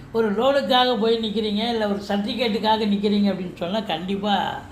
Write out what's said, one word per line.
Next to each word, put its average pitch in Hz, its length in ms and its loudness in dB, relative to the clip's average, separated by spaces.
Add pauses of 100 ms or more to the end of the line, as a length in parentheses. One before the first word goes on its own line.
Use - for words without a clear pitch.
(140)
ஒரு 226 180 2
லோனுக்காக 247 680 2
போய் 226 180 2
நிக்கிறீங்க, 214 520 -2
இல்ல 220 180 0
ஒரு 202 200 -2
சர்டிஃபிகேட்டுக்காக 214 800 0
நிக்கிறீங்க 202 440 2
அப்படின்னு 180 280 -4
சொன்னா 180 220 -2
கண்டிப்பா 190 800 -2 (120)